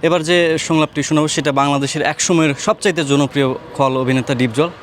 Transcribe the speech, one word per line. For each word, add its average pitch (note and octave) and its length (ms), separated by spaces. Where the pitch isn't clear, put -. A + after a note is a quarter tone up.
এবার E3 160
যে E3 340
সংলাপটি D#3 460
শোনাবো D#3 240
সেটা D3 240
বাংলাদেশের C#3 500
একসময়ের D#3 580
সবচাইতে - 440
জনপ্রিয় C#3 500
খল C3 240
অভিনেতা C3 380
ডিপজল B2+ 340